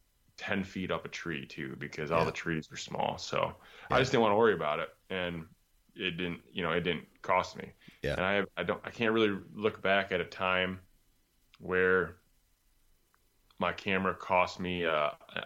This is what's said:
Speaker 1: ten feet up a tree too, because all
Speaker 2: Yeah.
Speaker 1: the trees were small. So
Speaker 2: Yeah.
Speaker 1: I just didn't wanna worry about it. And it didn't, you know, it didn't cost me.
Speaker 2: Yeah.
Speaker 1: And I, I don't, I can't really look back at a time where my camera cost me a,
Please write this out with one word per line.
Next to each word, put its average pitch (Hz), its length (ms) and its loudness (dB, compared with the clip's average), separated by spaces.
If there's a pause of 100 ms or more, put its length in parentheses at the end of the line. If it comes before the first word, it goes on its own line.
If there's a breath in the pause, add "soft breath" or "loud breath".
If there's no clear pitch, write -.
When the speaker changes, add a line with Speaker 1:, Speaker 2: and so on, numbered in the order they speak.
(380)
Speaker 1:
ten 98 260 -2
feet 92 280 -6
up 82 140 -4
a - 40 -14
tree - 360 -6
too, - 340 -10
because 73 320 -8
all 82 80 4
Speaker 2:
Yeah. 82 60 4
Speaker 1:
the 80 60 0
trees 80 380 -4
were - 80 -14
small. - 400 -4
So - 380 -2 (340 loud breath)
Speaker 2:
Yeah. - 80 4
Speaker 1:
I - 20 6
just 131 120 2
didn't 117 120 6
wanna 104 140 6
worry 113 160 6
about 78 260 0
it. 80 100 -4 (200)
And 87 360 -4 (500)
it 87 220 -4
didn't, 87 240 -4 (100)
you 95 100 -6
know, 82 100 0
it 87 100 2
didn't 82 240 -2 (160)
cost 92 360 0
me. - 140 -10 (300 loud breath)
Speaker 2:
Yeah. 71 120 -2
Speaker 1:
And 82 120 -2
I, 98 180 2 (140)
I 90 60 -2
don't, 87 200 -2
I - 80 -8
can't 110 220 0
really 107 240 4 (160)
look 104 280 -2
back 98 300 2
at 90 80 2
a 85 60 -2
time 92 560 0 (800)
where 92 580 2 (1400)
my 90 140 2
camera 95 420 0
cost 90 460 2
me 90 240 -2
a, 76 320 2 (300)